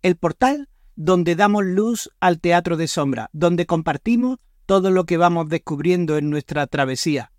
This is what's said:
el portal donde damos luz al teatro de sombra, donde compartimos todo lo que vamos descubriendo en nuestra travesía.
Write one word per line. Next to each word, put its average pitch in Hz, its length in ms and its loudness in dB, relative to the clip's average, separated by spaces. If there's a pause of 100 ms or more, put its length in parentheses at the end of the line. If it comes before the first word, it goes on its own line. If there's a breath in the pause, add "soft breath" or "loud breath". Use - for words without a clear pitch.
el 180 120 2
portal 262 540 -2 (260)
donde 170 400 2
damos 202 300 2
luz 214 440 -2 (120)
al 175 180 2
teatro 170 380 0
de 160 100 -2
sombra, 135 460 -4
donde 170 340 0
compartimos 233 720 -2 (260)
todo 190 280 2
lo 180 140 2
que 170 100 0
vamos 170 320 2
descubriendo 160 720 -2
en 147 120 -2
nuestra 147 380 -4
travesía. 135 720 -4